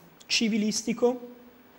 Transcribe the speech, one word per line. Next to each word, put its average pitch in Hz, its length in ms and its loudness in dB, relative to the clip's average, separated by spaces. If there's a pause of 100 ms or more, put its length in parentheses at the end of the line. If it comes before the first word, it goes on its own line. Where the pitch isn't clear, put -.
(260)
civilistico, 233 1080 0 (440)